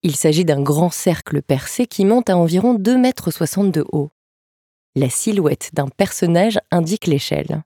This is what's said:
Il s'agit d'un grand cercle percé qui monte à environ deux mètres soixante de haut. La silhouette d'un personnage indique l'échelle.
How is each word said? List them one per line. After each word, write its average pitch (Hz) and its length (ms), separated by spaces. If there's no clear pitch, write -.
Il 151 140
s'agit 160 280
d'un 147 180
grand 151 280
cercle 151 540
percé - 420
qui - 180
monte 220 280
à 180 60
environ 180 360
deux 226 240
mètres 254 320
soixante 190 420
de 151 200
haut. 147 180
La 131 160
silhouette 196 600
d'un 139 140
personnage 190 720
indique 175 340
l'échelle. 151 600